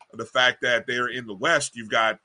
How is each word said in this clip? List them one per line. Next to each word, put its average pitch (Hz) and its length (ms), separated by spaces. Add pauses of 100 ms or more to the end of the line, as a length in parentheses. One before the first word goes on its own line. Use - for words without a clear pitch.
(120)
The 113 140
fact 127 360
that 120 260
they're 123 200
in 120 200
the 104 80
West, 143 400
you've 113 140
got, 110 360